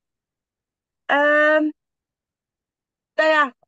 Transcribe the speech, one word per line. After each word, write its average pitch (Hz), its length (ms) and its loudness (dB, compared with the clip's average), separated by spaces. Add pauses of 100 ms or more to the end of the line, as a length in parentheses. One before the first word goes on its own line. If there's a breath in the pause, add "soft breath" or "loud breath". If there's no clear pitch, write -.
(1080)
Ehm, 302 640 0 (1400)
nou 311 140 0
ja, 294 260 0 (140)